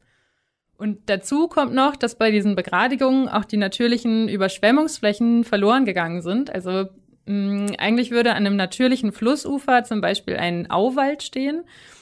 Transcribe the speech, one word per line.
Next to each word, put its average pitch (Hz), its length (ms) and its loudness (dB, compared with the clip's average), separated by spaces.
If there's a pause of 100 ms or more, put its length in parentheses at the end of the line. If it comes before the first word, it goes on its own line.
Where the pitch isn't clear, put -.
(760)
Und 208 320 -6
dazu 285 400 0
kommt 277 240 0
noch, 277 240 2
dass 226 180 -4
bei 226 160 2
diesen 208 240 2
Begradigungen 262 720 0
auch 208 180 -2
die 214 120 -2
natürlichen 226 720 0
Überschwemmungsflächen 226 1120 2
verloren 220 400 2
gegangen 175 380 -2
sind. 208 320 -2
Also, 185 320 -2 (400)
mh, 202 540 -2
eigentlich 233 320 0
würde 233 200 2
an 202 140 0
einem 202 100 0
natürlichen 220 560 0
Flussufer 269 720 0
zum 220 160 -4
Beispiel 185 380 -2
ein 175 340 -4
Auwald 269 500 0
stehen, 294 440 -6 (360)